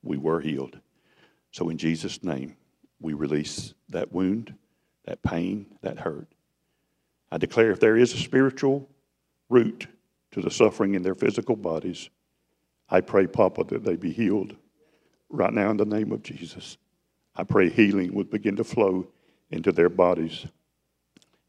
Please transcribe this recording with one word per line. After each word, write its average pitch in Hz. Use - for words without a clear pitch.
we -
were 78
healed. 69
So 82
in 80
Jesus' 82
name, 69
we 78
release 73
that -
wound, 95
that -
pain, 92
that -
hurt. -
I 78
declare 113
if 92
there 110
is 120
a 127
spiritual 135
root 117
to 98
the -
suffering 101
in 90
their 92
physical 110
bodies, 87
I 92
pray, 95
Papa, 92
that 113
they 87
be 85
healed 101
right 101
now 104
in 107
the 107
name 107
of 107
Jesus. -
I 87
pray 95
healing 98
would 98
begin 104
to 113
flow 92
into 85
their 85
bodies. 87